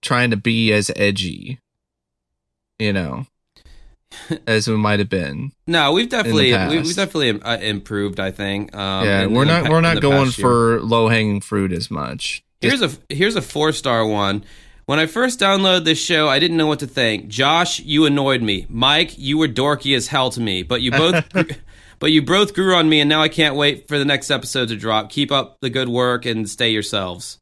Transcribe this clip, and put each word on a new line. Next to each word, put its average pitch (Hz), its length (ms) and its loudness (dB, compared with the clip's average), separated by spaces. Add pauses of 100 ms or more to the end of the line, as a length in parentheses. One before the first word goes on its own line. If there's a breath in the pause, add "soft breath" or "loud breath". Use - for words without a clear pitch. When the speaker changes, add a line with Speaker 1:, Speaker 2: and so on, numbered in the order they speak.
Speaker 1:
trying 123 280 0
to 110 60 0
be 113 360 2
as 104 220 2
edgy, 95 640 -2 (1200)
you 104 140 0
know, 90 340 -4 (640 soft breath)
Speaker 2:
<laughs> - 560 -10
Speaker 1:
as 110 220 0
we 110 80 0
might 104 220 2
have 101 100 0
been 87 440 -4 (140)
Speaker 2:
No, 156 260 2
we've 202 120 2
Speaker 1:
in 233 60 -10
the 254 60 -4
Speaker 2:
definitely, 135 360 2
we, 95 240 0
we've 165 80 -2
Speaker 1:
past. 170 120 -4
Speaker 2:
definitely 160 340 -2
im-, 104 120 -4
uh, 113 200 -4
improved, 101 580 -4
I 95 120 -4
think. 101 420 -6
Um, 95 320 -4
Speaker 1:
Yeah, 98 160 2
Speaker 2:
in, 98 100 0
Speaker 1:
we're 123 100 4
Speaker 2:
in 143 60 4
the 165 60 4
Speaker 1:
not, 170 100 0
Speaker 2:
pa-, 151 60 0
Speaker 1:
we're 156 80 4
Speaker 2:
in 165 60 4
Speaker 1:
not 165 100 2
Speaker 2:
the 151 80 0
Speaker 1:
going 139 240 4
Speaker 2:
past 123 120 -4
year. - 80 0
Speaker 1:
for 117 360 4
low-hanging 110 580 2
fruit 98 320 -2
as 82 180 -6
much. - 520 -8 (180)
Speaker 2:
Here's 254 220 2
a, 147 80 0 (180)
here's 190 280 0
a 185 60 -4
four-star 135 640 0
one. 104 380 0 (400 soft breath)
"When 139 140 0
I 160 80 2
first 240 340 -2
downloaded 196 440 2
this 160 180 0
show, 156 260 2
I 135 100 2
didn't 165 200 2
know 156 80 2
what 151 140 -2
to 147 60 -8
think. 110 420 -2
Josh, 147 520 0
you 151 240 2
annoyed 139 380 2
me. 101 260 -2
Mike, 147 500 0
you 139 200 -2
were 156 100 2
dorky 139 480 0
as 117 120 -2
hell 131 220 0
to 123 100 -8
me, 95 220 -2
but 120 200 -4
you 131 80 -2
both 160 380 2
Speaker 1:
<laughs> - 40 -20
Speaker 2:
gr-, 175 200 -2 (480 soft breath)
but 156 120 0
you 156 80 6
both 190 320 2
grew 185 220 2
on 165 140 4
me, 156 120 4
and 147 80 2
now 156 140 4
I 151 80 2
can't 151 260 2
wait 143 320 0
for 147 100 -2
the 139 60 0
next 139 260 -2
episode 127 380 -2
to 113 80 -6
drop. 107 340 -2
Keep 143 220 -2
up 135 300 -2
the 131 80 -4
good 127 180 -2
work 123 380 0
and 110 240 -4
stay 117 200 0
yourselves." 98 720 -4